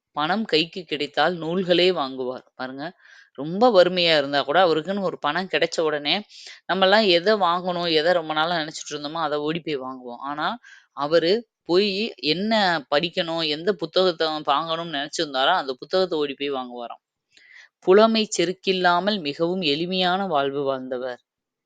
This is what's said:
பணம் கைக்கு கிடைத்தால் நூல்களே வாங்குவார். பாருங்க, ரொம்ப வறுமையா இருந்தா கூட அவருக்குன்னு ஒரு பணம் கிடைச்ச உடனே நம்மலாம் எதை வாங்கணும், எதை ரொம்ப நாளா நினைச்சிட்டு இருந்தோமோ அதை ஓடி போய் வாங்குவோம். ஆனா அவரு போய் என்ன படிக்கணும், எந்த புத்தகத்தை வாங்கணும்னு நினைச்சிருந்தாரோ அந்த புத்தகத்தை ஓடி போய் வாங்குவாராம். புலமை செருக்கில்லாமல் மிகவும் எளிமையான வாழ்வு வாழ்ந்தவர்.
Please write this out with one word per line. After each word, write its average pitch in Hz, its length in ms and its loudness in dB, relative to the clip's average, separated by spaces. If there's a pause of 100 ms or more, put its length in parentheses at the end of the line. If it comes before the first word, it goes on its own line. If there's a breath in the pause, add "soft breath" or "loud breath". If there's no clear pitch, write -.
(120)
பணம் 180 320 -2
கைக்கு 170 380 0
கிடைத்தால் 151 540 -2
நூல்களே 175 560 0
வாங்குவார். 131 520 -6 (100)
பாருங்க, 131 300 -12 (540 loud breath)
ரொம்ப 170 320 0
வறுமையா 175 460 6
இருந்தா 143 260 0
கூட 147 180 2
அவருக்குன்னு 175 420 0
ஒரு 156 160 -4
பணம் 170 300 -4
கிடைச்ச 160 320 -2
உடனே 151 340 0 (520 loud breath)
நம்மலாம் 190 420 4
எதை 175 300 4
வாங்கணும், 175 540 0
எதை 156 200 2
ரொம்ப 160 200 0
நாளா 165 260 0
நினைச்சிட்டு 156 340 -8
இருந்தோமோ 147 300 -8
அதை 151 160 -2
ஓடி 151 220 -2
போய் 151 200 -6
வாங்குவோம். 127 420 -12
ஆனா 147 260 -6 (480 loud breath)
அவரு 156 360 2 (320)
போய் 196 260 2 (340)
என்ன 180 280 0 (360)
படிக்கணும், 165 600 -2
எந்த 160 240 -2
புத்தகத்தை 170 540 0 (200)
வாங்கணும்னு 165 500 -2
நினைச்சிருந்தாரோ 147 580 0
அந்த 143 200 -2
புத்தகத்தை 180 440 -2
ஓடி 143 160 -2
போய் 143 180 -6
வாங்குவாராம். 123 500 -10 (800 loud breath)
புலமை 214 480 6
செருக்கில்லாமல் 180 880 0
மிகவும் 170 420 -4
எளிமையான 180 640 0
வாழ்வு 143 360 -2
வாழ்ந்தவர். 127 580 -6 (460)